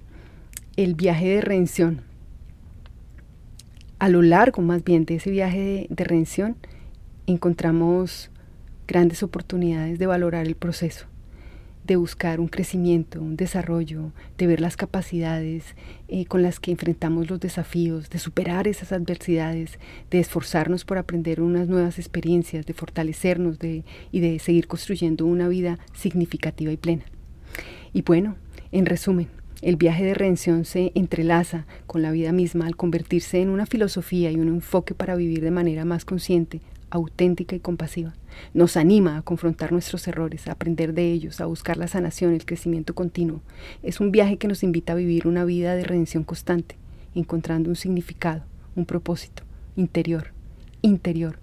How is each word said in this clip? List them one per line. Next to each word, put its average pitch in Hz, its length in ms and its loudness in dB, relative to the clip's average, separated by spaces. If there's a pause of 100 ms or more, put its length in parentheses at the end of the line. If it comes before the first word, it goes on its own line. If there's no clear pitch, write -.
(760)
el 180 180 4
viaje 175 320 4
de 196 140 4
redención, 180 640 2 (2000)
a 196 80 2
lo 175 140 8
largo 190 400 8
más 175 220 2
bien 170 200 6
de 165 120 -2
ese 165 140 -4
viaje 190 300 0
de, 196 300 -2
de 180 160 -4
redención, 180 500 0 (720)
encontramos 170 1040 2 (560)
grandes 175 360 4
oportunidades 170 760 -2
de 185 80 0
valorar 170 400 2
el 165 80 -2
proceso, 170 500 -4 (800)
de 190 100 4
buscar 170 460 0
un 165 80 0
crecimiento, 175 720 0
un 156 160 -6
desarrollo, 170 760 -2 (260)
de 185 100 2
ver 160 120 6
las 170 160 0
capacidades, 165 1000 -4 (340)
eh, 185 160 -2
con 185 160 4
las 175 180 4
que - 120 -2
enfrentamos 165 580 0
los 180 100 -4
desafíos, 170 680 -2
de 170 100 -6
superar 180 480 -2
esas 196 240 -4
adversidades, 165 880 -2 (300)
de 180 100 4
esforzarnos 170 640 0
por 190 140 -4
aprender 165 420 -2
unas 175 300 2
nuevas 175 300 2
experiencias, 165 680 -2
de 160 80 -8
fortalecernos, 165 840 -2
de, 160 260 -6 (260)
y 190 80 0
de 165 200 2
seguir 170 280 4
construyendo 165 580 0
una 175 220 4
vida 175 320 0 (140)
significativa 160 800 -2
y 156 40 -4
plena. 165 280 0 (880)
Y 190 80 0
bueno, 185 340 4 (380)
en 185 120 4
resumen, 175 440 0 (320)
el 175 160 2
viaje 165 260 4
de 190 120 2
redención 175 500 2
se 180 300 0
entrelaza 170 680 2 (220)
con 165 140 -2
la 156 100 0
vida 160 220 0
misma 170 340 2
al 170 80 -4
convertirse 170 640 0
en 185 60 2
una 196 200 0
filosofía 180 640 0
y 160 40 0
un 160 140 2
enfoque 170 460 0
para 185 200 -2
vivir 165 240 0
de 160 120 0
manera 170 340 0
más 170 180 -2
consciente, 170 560 0 (300)
auténtica 175 640 0
y 175 60 -6
compasiva. 165 520 -6 (400)
Nos 170 220 6
anima 170 420 6
a 156 40 -6
confrontar 165 500 -2
nuestros 175 380 -2
errores, 160 380 -4
a 165 60 -4
aprender 165 400 0
de 170 180 2
ellos, 156 280 -4
a 170 60 -4
buscar 165 320 -4
la 170 100 -4
sanación, 175 460 0
el 165 120 -2
crecimiento 165 500 -4
continuo. 170 460 -2 (400)
Es - 200 -4
un 202 100 2
viaje 202 260 6
que 208 120 -2
nos 196 120 -2
invita 170 300 0
a 170 60 0
vivir 170 280 2
una 175 200 2
vida 175 300 0
de 180 100 -2
redención 170 400 0
constante, - 500 -2 (400)
encontrando 165 540 0
un 175 80 0
significado, 175 640 -2 (320)
un 175 100 -2
propósito - 580 -4 (340)
interior, 165 560 0 (480)
interior, 170 600 2